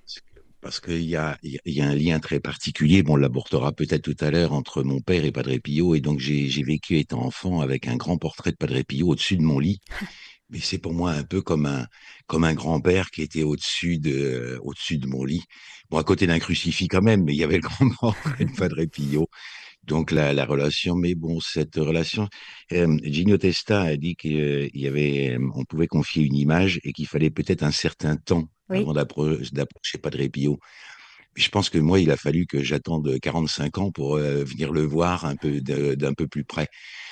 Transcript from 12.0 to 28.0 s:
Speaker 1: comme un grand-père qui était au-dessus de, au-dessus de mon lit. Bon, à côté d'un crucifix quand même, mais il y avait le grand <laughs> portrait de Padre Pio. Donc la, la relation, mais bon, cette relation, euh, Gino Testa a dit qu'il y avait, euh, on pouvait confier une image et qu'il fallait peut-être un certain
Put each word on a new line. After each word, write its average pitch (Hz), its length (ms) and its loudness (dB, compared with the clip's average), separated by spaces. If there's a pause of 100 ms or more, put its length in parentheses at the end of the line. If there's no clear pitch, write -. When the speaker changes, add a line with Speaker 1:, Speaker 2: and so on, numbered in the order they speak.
Speaker 1:
comme 80 180 2
un 80 80 4
grand-père 82 580 0
qui - 120 -6
était 78 200 -2
au-dessus 78 560 -2
de, 65 640 -2
au-dessus - 360 -6
de 65 80 -4
mon 65 180 -4
lit. 71 180 -2 (480)
Bon, 78 60 0
à 80 80 2
côté 87 220 4
d'un 82 120 4
crucifix 85 480 -2
quand 90 140 4
même, 104 240 6
mais 73 80 2
il 73 60 0
y 82 60 2
avait 80 120 2
le 80 60 2
grand - 260 2
<laughs> 117 120 -2
portrait 123 440 -2
de - 80 -4
Padre 85 320 0
Pio. 73 420 -2 (580)
Donc 78 260 0
la, 73 240 4
la 69 100 2
relation, 73 520 0
mais 87 180 2
bon, 82 260 -4
cette 78 360 -4
relation, 82 520 0 (440)
euh, 85 300 4
Gino 87 360 2
Testa 98 440 2
a 78 140 0
dit 82 200 -4
qu'il 73 580 -2
y 69 120 -4
avait, 69 500 0
euh, 65 180 -2
on 65 100 -4
pouvait 80 220 -2
confier 76 380 2
une 69 120 2
image 85 480 4
et 71 80 -6
qu'il 76 140 -8
fallait 76 240 2
peut-être 78 320 -2
un 73 100 2
certain 78 440 -2